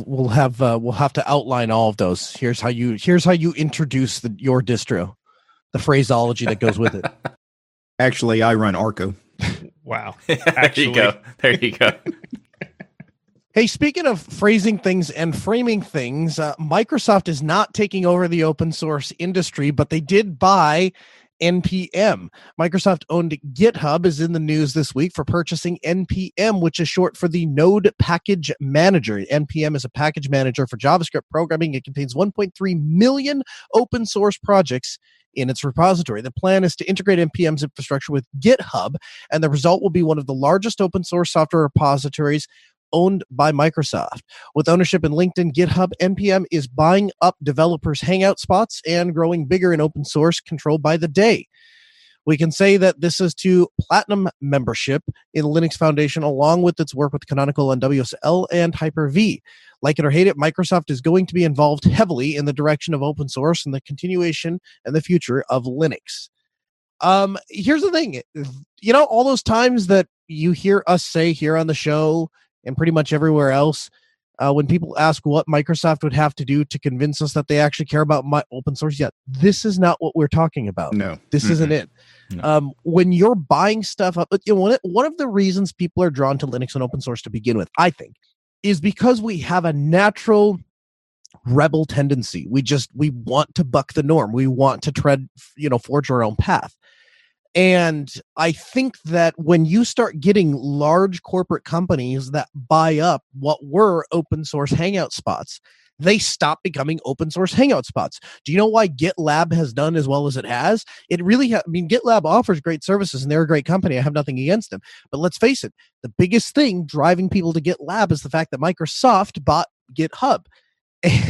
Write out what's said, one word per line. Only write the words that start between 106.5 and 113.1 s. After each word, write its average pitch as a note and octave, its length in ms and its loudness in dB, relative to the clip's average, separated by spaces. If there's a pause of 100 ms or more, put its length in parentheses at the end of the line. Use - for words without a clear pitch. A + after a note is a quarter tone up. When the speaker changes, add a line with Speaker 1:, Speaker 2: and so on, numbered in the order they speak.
Speaker 1:
becoming D#3 440 -4
open D3 260 -4
source F3+ 220 -2
Hangout B3 320 2
spots. - 340 -8 (240)
Do C#3+ 80 -6
you E3+ 60 0
know G#3 80 4
why A3 240 4
GitLab D#3+ 640 0
has D#3+ 180 0
done D3+ 240 -2
as C#3+ 140 0
well C#3+ 180 0
as C3+ 80 -4
it C3 100 -8
has? D3 380 -2 (260)
It F3 140 -2
really A#3 280 2
ha-, G#3 140 0
I - 40 -12
mean, E3+ 180 -4
GitLab A3+ 380 2
offers F3+ 340 2
great D#3 240 -6
services F#3+ 400 -2